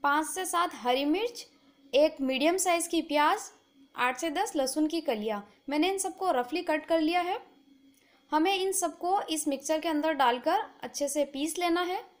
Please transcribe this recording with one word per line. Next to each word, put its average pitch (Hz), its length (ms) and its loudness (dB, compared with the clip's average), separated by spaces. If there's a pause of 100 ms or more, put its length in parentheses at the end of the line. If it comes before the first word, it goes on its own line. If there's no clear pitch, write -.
पाँच 294 240 2
से 370 180 -6
सात 349 300 0
हरी 247 300 0
मिर्च, 392 400 -2 (480)
एक 302 280 6
मीडियम 269 360 2
साइज़ 339 320 0
की 330 140 0
प्याज, 294 360 2 (560)
आठ 247 220 0
से 330 140 -4
दस 359 240 -2
लहसुन 302 320 0
की 330 140 -2
कलियाँ। 214 400 -2 (280)
मैंने 302 200 2
इन 392 80 -2
सबको 370 340 -2
रफली 269 320 0
कट 311 220 -2
कर 330 160 2
लिया 339 200 2
है। 359 160 -2 (960)
हमें 320 240 2
इन 381 180 0
सबको 359 500 -2
इस 311 240 -2
मिक्सचर 294 320 -2
के 320 100 -2
अंदर 320 240 0
डालकर 277 500 2 (180)
अच्छे 285 260 -4
से 285 200 0
पीस 285 320 -4
लेना 349 240 2
है। 370 200 -4 (160)